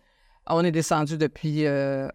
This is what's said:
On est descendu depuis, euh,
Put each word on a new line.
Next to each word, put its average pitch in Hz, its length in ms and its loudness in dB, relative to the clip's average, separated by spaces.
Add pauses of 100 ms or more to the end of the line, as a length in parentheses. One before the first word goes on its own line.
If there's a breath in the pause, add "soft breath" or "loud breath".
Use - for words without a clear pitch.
(480)
On 165 160 2
est 175 80 2
descendu 156 460 0
depuis, 151 480 -2
euh, 139 500 0